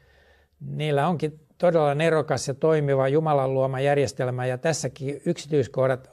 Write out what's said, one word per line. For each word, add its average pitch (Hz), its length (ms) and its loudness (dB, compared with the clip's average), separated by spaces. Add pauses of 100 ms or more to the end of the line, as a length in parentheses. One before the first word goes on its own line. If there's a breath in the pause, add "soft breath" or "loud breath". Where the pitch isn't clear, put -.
(600 soft breath)
niillä 143 480 -2
onkin 156 320 -4 (180)
todella 160 360 2
nerokas 156 540 0
ja 135 60 -4
toimiva 143 540 2
Jumalan 139 460 2
luoma 135 260 0
järjestelmä, 131 640 0
ja 127 120 -2
tässäkin 143 680 -4
yksityiskohdat 135 880 -2